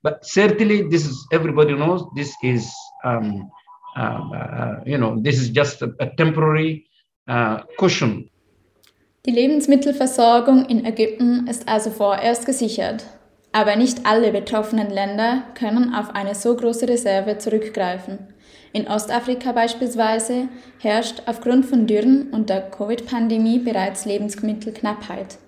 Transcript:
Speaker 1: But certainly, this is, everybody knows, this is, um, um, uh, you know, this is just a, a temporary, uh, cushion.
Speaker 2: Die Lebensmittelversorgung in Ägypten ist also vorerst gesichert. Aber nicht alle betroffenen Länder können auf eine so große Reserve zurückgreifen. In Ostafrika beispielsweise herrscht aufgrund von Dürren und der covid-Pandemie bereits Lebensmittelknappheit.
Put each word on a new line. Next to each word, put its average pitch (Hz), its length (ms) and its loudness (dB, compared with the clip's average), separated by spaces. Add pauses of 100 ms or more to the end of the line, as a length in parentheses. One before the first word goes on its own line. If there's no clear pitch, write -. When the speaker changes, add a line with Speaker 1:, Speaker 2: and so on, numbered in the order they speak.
Speaker 1:
But 147 220 -2
certainly, 208 640 2
this 156 160 2
is, 131 100 -4 (160)
everybody 151 440 2
knows, 165 280 0 (120)
this 143 180 -6 (100)
is, 120 300 0 (300)
um, 107 460 -4 (460)
um, - 400 -6
uh, - 400 -6 (100)
you 143 120 -2
know, 113 240 0
this 131 180 2
is 120 100 0
just 113 340 0
a, 117 160 -6
a 117 180 -2
temporary, 156 720 2 (400)
uh, 117 340 0 (160)
cushion. 151 500 0 (1000)
Speaker 2:
Die 254 60 0
Lebensmittelversorgung 262 1300 4
in 226 180 0
Ägypten 226 640 0
ist 233 200 -6
also 220 240 0
vorerst 214 560 0
gesichert. 220 580 -2 (480)
Aber 208 220 2
nicht 247 300 2
alle 220 260 4
betroffenen 214 580 -2
Länder 208 540 -2 (120)
können 240 380 0
auf 214 220 -6
eine 202 200 -4
so 233 200 0
große 233 320 -2
Reserve 208 500 0
zurückgreifen. 202 840 -4 (520)
In 214 160 -4
Ostafrika 240 640 -2
beispielsweise 233 960 0 (320)
herrscht 226 460 -2
aufgrund 240 400 2
von 233 200 2
Dürren 226 460 4
und 214 180 -2
der 190 120 0
covid-Pandemie 226 1000 0
bereits 196 460 -2
Lebensmittelknappheit. 208 1300 -6 (100)